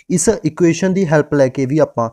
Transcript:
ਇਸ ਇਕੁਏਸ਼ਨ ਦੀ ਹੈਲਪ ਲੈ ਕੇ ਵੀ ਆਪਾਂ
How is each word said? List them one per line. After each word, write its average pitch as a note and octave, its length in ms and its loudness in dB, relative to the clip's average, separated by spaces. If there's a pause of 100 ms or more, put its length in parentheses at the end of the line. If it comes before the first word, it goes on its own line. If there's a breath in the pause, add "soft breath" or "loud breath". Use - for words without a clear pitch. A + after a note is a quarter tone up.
ਇਸ F3+ 200 0 (160)
ਇਕੁਏਸ਼ਨ F3 480 0
ਦੀ F#3+ 140 0
ਹੈਲਪ D3 260 0
ਲੈ C#3 140 2
ਕੇ C3 180 -4
ਵੀ C#3 120 -2
ਆਪਾਂ A#2+ 360 -2